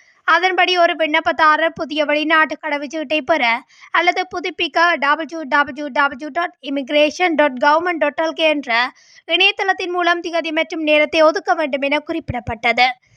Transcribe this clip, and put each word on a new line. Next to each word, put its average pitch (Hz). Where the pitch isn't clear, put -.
அதன்படி 359
ஒரு 339
விண்ணப்பதாரர் 320
புதிய 302
வெளிநாட்டு 311
கடவுச்சீட்டை 302
பெற 294
அல்லது 359
புதுப்பிக்க 339
டபிள்யூ 294
டபிள்யூ 294
டபிள்யூ 285
டாட் 339
இமிகிரேஷன் 294
டாட் 285
கவர்மெண்ட் 311
டாட் 294
எல்கே 320
என்ற 285
இணையதளத்தின் 381
மூலம் 349
திகதி 330
மற்றும் 320
நேரத்தை 302
ஒதுக்க 330
வேண்டும் 285
என 294
குறிப்பிடப்பட்டது. 247